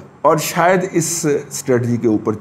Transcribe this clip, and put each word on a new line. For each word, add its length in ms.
और 140
शायद 460
इस 240
स्ट्रेटजी 460
के 100
ऊपर 340